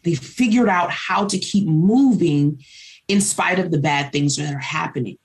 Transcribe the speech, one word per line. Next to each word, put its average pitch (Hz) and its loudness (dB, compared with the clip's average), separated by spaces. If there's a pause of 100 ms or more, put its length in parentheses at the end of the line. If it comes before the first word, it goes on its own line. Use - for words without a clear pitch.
They 165 0
figured 233 0
out 175 0
how 196 -4
to 185 -4
keep 175 -2
moving 160 2 (460)
in 196 2
spite 180 0
of 170 -2
the 147 0
bad 143 0
things 143 0
that 147 -6
are 139 -8
happening. 135 -6